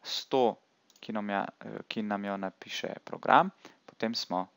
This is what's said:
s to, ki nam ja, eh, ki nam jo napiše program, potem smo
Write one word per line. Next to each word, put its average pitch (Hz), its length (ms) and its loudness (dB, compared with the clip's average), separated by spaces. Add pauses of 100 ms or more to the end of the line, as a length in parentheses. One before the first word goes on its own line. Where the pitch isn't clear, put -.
s - 240 -6
to, 123 300 4 (440)
ki - 140 -10
nam 104 160 -4
ja, 98 160 0
eh, - 420 -12
ki - 140 -6
nam 101 240 -4
jo 101 120 -2
napiše - 560 -8 (100)
program, - 480 4 (340)
potem 113 300 -4
smo 92 420 -2